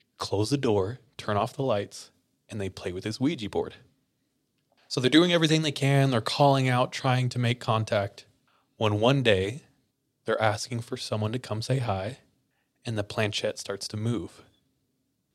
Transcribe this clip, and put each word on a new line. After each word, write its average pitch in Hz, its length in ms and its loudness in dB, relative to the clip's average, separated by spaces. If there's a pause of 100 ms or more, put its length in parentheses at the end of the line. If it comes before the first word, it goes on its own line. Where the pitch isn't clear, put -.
(180)
close 104 320 0
the 139 80 2
door, 110 400 2 (180)
turn 104 200 -4
off 110 200 -2
the 139 60 -4
lights, 104 480 -2 (380)
and 107 120 -8
they 95 80 -4
play - 240 -8
with 92 120 -10
this 110 160 -6
Ouija 127 280 -2
board. 82 280 -4 (1120)
So - 120 -4
they're 127 80 2
doing 170 240 6
everything 160 300 4
they 151 80 0
can. 139 400 2
They're 120 100 2
calling 135 480 4
out, 127 220 2
trying 127 380 0
to 123 100 -4
make 123 220 0
contact. 107 680 -2 (500)
When 104 220 2
one 131 240 4
day, 107 400 2 (600)
they're 110 180 0
asking 110 380 -2
for 120 160 -10
someone 107 340 -4
to 123 80 -4
come 113 240 -8
say 131 160 -2
hi, 110 400 -4 (680)
and 113 140 -6
the 98 60 -4
planchette - 560 -4
starts - 280 -8
to - 80 -8
move. 107 460 -4 (920)